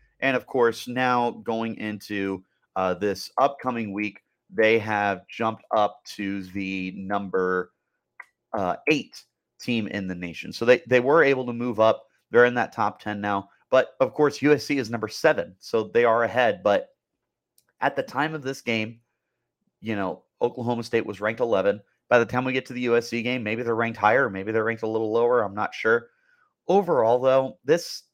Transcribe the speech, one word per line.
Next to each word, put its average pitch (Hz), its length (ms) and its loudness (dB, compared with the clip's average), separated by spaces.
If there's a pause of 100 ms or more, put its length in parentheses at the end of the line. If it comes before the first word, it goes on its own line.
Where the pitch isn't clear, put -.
(180)
And 131 180 0
of 120 100 -8
course, 117 420 0
now 123 420 0
going 113 460 -6
into, 101 680 -6 (300)
uh, 95 200 0
this 95 440 -4
upcoming 120 540 -2
week, 104 280 -6 (300)
they 110 280 4
have 104 500 -2
jumped 113 340 -6 (120)
up 104 260 0 (160)
to 98 280 -6
the 95 520 -8
number, 95 760 -2 (800)
uh, 95 240 -2 (140)
eight - 320 -4 (380)
team 117 260 -2
in 98 220 -6
the 92 60 -6
nation. 87 380 -12
So - 120 -8
they, 120 220 6
they 123 140 4
were 143 220 4
able 131 240 2
to 120 60 -6
move 117 260 -4
up. 110 280 4 (240)
They're 120 140 8
in 123 100 4
that 120 180 -2
top 104 280 -2
ten 104 200 -6
now. 101 280 -2 (220)
But - 280 2
of 120 160 0
course, 147 280 2
U 147 100 6
S 143 120 2
C 143 140 -2
is 113 120 -4
number 110 180 -4
seven. 107 500 0
So 110 260 -2
they 117 200 2
are 117 180 4
ahead. 113 400 0
But 101 280 2 (920)
at 139 160 -2
the 139 60 -2
time 151 320 -6
of 151 80 -10
this 135 180 -8
game, 113 400 -4 (800)
you 110 160 -6
know, 95 260 -4 (200)
Oklahoma 120 400 -2
State 110 240 -2
was 98 140 -10
ranked 113 200 -4
eleven. 104 400 2 (280)
By 123 100 6
the 117 80 2
time 123 180 -4
we 131 80 -4
get 127 140 -4
to - 60 -14
the 123 100 -8
U 120 140 2
S 117 120 0
C 117 140 -4
game, 123 200 -4
maybe 110 200 -4
they're 117 120 -2
ranked 113 240 -2
higher, 117 300 4
maybe 98 240 -6
they're 110 120 0
ranked 113 180 -4
a 110 60 -2
little 110 240 -2
lower. 120 300 2
I'm 98 120 -6
not 104 200 -4
sure. 117 340 0 (580)
Overall, 143 540 4
though, 131 440 2
this 165 500 0